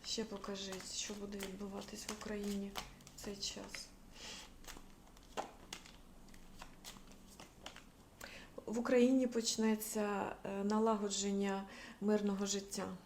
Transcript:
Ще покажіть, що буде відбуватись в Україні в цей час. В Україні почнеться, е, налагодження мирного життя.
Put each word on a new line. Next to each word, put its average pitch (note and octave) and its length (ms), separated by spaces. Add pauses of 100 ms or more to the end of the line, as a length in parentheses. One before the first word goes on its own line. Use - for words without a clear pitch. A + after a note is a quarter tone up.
Ще - 180
покажіть, G3 680
що - 200
буде G3+ 240
відбуватись G3 720
в - 20 (100)
Україні G3+ 500 (440)
в - 80
цей G3+ 120
час. - 520 (4000)
В A3+ 140
Україні B3+ 480
почнеться, G#3+ 1160
е, G3 200
налагодження G3+ 1000 (380)
мирного G3+ 440
життя. G3 420 (180)